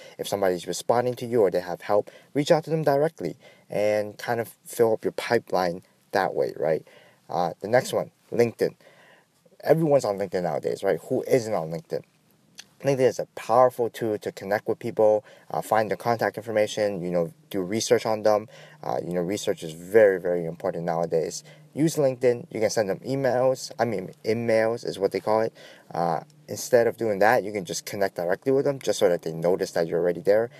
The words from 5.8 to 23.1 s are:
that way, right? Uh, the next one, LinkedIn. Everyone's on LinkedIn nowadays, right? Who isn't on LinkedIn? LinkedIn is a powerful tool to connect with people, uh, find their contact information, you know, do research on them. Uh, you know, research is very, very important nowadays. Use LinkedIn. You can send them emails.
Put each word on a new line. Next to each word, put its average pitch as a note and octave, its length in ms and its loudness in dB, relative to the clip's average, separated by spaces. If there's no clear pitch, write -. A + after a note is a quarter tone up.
that F#2+ 200 0
way, C#2 240 -2
right? D#2 300 0
Uh, F2 220 -2
the G2 80 -6
next B2 240 2
one, F#2+ 200 -4
LinkedIn. A#2 440 0
Everyone's C#3+ 440 4
on G2+ 100 0
LinkedIn F#2+ 280 -2
nowadays, C#2 380 -2
right? F#2+ 160 2
Who B2+ 180 -2
isn't A2+ 240 2
on D#2+ 180 -4
LinkedIn? E2 300 -8
LinkedIn C3+ 200 0
is A#2 180 4
a - 160 -6
powerful A#2+ 560 2
tool A2 260 -4
to G2 160 -6
connect G2+ 360 -4
with A2 100 -2
people, G#2+ 440 2
uh, D2 100 -4
find G#2+ 300 0
their F#2+ 80 -2
contact A2+ 400 0
information, G#2+ 640 -2
you F2+ 80 -4
know, E2+ 200 0
do G2+ 100 -4
research G#2+ 460 0
on A2 160 -2
them. G#2+ 260 2
Uh, B1 240 -4
you F2 60 -6
know, F2+ 80 0
research F#2+ 420 -4
is D#2+ 100 -10
very, F#2+ 460 4
very F2 280 -2
important E2+ 380 -6
nowadays. E2+ 600 -2
Use D3+ 220 0
LinkedIn. B2+ 540 0
You A2+ 100 -6
can G#2+ 100 2
send G#2+ 180 0
them F#2+ 120 -4
emails. C3 800 0